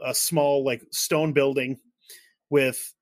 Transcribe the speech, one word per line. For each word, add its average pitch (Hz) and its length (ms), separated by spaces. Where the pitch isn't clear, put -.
a - 100
small, 143 500
like, 123 260
stone 156 420
building 135 480
with 135 520